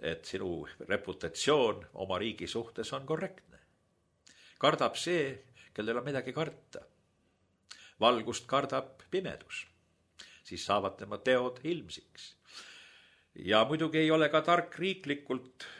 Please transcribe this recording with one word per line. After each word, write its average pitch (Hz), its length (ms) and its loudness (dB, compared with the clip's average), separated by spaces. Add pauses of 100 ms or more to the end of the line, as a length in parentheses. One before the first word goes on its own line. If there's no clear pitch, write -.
et 82 240 -6
sinu 90 400 -6 (240)
reputatsioon 98 960 0 (200)
oma 95 140 -2
riigi 101 300 -4
suhtes 113 480 -6
on 139 100 -8
korrektne. 160 520 -6 (1040)
Kardab 139 360 4
see, 156 380 0 (420)
kellel 113 240 -2
on 123 60 -6
midagi 131 300 -4
karta. - 460 -6 (1160)
Valgust 113 480 4
kardab - 640 0
pimedus. - 560 -6 (800)
Siis 87 220 -10
saavad 98 320 2
tema 104 220 -8
teod 127 480 2
ilmsiks. - 680 -10 (1120)
Ja 107 240 6
muidugi 156 320 0
ei 156 100 4
ole 156 220 6
ka 156 100 6
tark 170 380 2
riiklikult, 143 840 -4 (140)